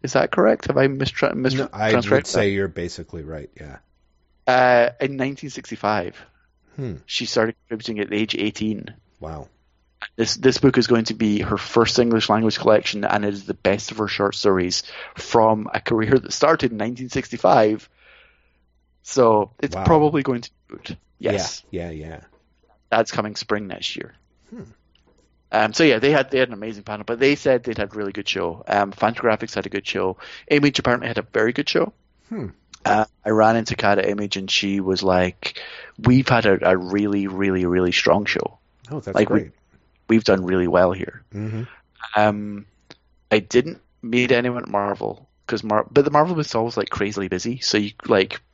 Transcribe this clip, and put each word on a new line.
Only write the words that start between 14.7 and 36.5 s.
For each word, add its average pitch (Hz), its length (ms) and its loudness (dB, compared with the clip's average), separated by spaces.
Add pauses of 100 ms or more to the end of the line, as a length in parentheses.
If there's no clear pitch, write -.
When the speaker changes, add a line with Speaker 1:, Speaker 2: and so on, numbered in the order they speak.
Speaker 1:
from 110 580 2
a 113 80 -2
career 110 380 2
that - 140 -4
started 147 400 2
in 110 40 -10
nineteen 123 320 -6
sixty-five. 113 800 2 (1120)
So 110 580 4
it's 143 140 -4
Speaker 2:
Wow. - 100 -6
Speaker 1:
probably 151 380 4
going 123 200 -4
to - 80 -16
be - 260 -20
good. - 220 -16 (200)
Yes. - 520 -4
Speaker 2:
Yeah, 85 200 -8
yeah, 78 160 -12
yeah. 80 140 -16 (720)
Speaker 1:
That's 110 220 0
coming 104 240 -6
spring 104 300 -4
next - 300 -10
year. - 180 -14 (360)
Speaker 2:
Hmm. 226 120 -16 (880)
Speaker 1:
Um, 110 200 2
so 165 120 4
yeah, 120 160 6
they 135 100 4
had, 135 200 2
they 135 80 0
had 127 100 2
an 117 60 -12
amazing 104 280 -12
panel, 104 240 -10
but 117 120 -6
they 139 180 4
said 131 260 0
they'd 113 160 -6
had 104 140 -4
a 107 40 -12
really 101 160 -6
good 101 160 -8
show. 87 380 -4
Um, 101 260 0
Fantagraphics 113 640 -2
had 98 120 -4
a - 40 -8
good 98 160 -6
show. 92 300 -4 (320)
Image 143 320 2
apparently 120 280 0
had 113 100 -4
a 104 40 -4
very 113 300 0
good 147 160 -4
show. 180 240 0 (360)
Speaker 2:
Hmm. 180 200 -10 (360)
Speaker 1:
Uh, 104 200 2 (200)
I 107 60 -2
ran 110 260 4
into 113 200 -4
Kata 101 320 2
Image, 104 280 -4
and 95 140 -8
she 98 300 0
was 95 220 -2
like, 90 560 0 (400)
"We've 127 300 4
had 117 160 2
a, 95 280 4